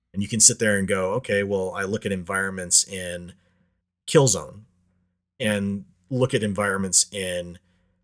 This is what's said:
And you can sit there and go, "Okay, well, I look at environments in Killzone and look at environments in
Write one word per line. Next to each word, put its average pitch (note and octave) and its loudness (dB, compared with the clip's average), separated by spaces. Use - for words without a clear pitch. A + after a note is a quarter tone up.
And G2 -4
you G2 -6
can A2 0
sit - 6
there G#2+ 4
and F#2+ 0
go, F#2+ 0
"Okay, G#2+ -2
well, F#2+ -2
I G2 -4
look G#2 -4
at G#2 -4
environments F#2+ 0
in F2 -10
Killzone G2+ 2
and G2+ -2
look B2+ 0
at A2 0
environments G2 0
in F2+ -6